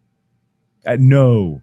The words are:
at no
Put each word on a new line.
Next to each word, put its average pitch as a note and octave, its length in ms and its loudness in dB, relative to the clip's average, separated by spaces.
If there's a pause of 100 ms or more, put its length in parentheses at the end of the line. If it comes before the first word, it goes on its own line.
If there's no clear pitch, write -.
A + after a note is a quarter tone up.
(840)
at B2+ 160 -6
no B2 640 0